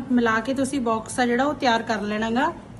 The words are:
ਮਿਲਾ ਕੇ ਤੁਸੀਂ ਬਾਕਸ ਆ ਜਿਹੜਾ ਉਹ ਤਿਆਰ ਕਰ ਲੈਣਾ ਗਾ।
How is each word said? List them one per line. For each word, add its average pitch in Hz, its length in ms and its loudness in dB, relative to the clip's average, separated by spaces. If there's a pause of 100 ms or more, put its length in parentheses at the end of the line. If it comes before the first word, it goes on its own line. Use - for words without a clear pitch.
(120)
ਮਿਲਾ 233 280 4
ਕੇ 254 140 -2
ਤੁਸੀਂ 269 260 -2
ਬਾਕਸ 226 400 -2
ਆ 247 60 2
ਜਿਹੜਾ 240 180 2
ਉਹ 294 100 0
ਤਿਆਰ 233 280 2
ਕਰ 220 200 -2
ਲੈਣਾ 214 280 -2
ਗਾ। 277 220 0 (280)